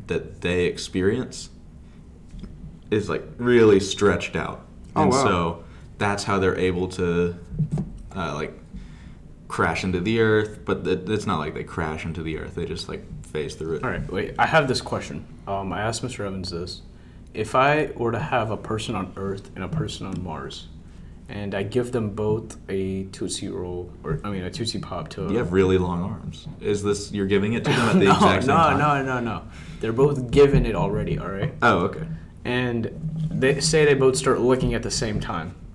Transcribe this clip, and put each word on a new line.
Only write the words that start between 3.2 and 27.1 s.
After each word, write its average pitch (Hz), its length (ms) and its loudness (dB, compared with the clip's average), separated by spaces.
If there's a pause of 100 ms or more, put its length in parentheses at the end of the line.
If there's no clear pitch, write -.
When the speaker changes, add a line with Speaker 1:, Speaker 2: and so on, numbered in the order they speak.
Speaker 1:
really 117 420 8
stretched 95 560 2
out. - 300 -6 (300)
Speaker 2:
Oh, - 60 4
Speaker 1:
And 127 100 6
Speaker 2:
wow. 135 120 4
Speaker 1:
so 87 400 0 (340)
that's 101 260 -2
how 98 140 2
they're 92 200 2
able 90 300 0
to, 87 480 0 (760)
uh, 82 200 -6
like, 76 180 -6 (960)
crash 85 360 0
into 90 160 2
the 113 200 2
Earth, 107 440 4
but 95 200 -2
th-, 92 240 2
it's 107 180 0
not 92 120 2
like 76 160 -4
they - 100 -6
crash 78 400 -4
into 82 180 -6
the 78 160 -4
Earth. 82 160 -10
They 85 120 -4
just, 85 220 -8
like, - 160 -8 (220)
phase 76 280 -6
through 80 220 -4
it. - 80 -4
Speaker 3:
All - 60 0
right, 82 220 -4
wait. 98 260 -4
I - 80 6
have 151 220 4
this 123 120 2
question. - 440 -6 (220)
Um, 98 260 -4
I 92 100 -4
asked 113 200 -2
Mister 110 240 -6
Evans 95 240 -6
this. 90 320 -8 (500)
If 107 220 -4
I 143 420 4
were 117 160 0
to 113 60 0
have 113 320 0
a 98 60 -2
person 110 400 -4
on 95 200 -4
Earth 98 380 -8
and 95 100 -8
a 90 40 -6
person - 380 -4
on 92 160 -6
Mars, 78 440 -10 (640)
and 101 260 -6
I 101 80 0
give 120 300 0
them 110 180 0
both 107 460 -2 (120)
a 95 440 -2
Tootsie 98 360 -6
Roll, 90 440 -8 (100)
or, - 220 -4
I 104 60 -4
mean, 92 120 -4
a 90 80 -4
Tootsie 107 300 -4
Pop 85 300 -8
to 92 200 -6
Speaker 1:
You 101 80 2
have 87 140 -2
really 95 260 6
long 87 240 0
arms. - 460 -8 (120)
Is 98 220 0
this, 101 300 0